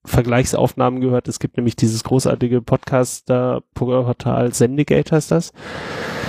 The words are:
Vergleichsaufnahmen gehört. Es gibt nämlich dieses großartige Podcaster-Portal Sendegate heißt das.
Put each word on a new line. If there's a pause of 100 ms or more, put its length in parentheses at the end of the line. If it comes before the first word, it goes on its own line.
Vergleichsaufnahmen
gehört.
Es
gibt
nämlich
dieses
großartige
Podcaster-Portal
Sendegate
heißt
das. (760)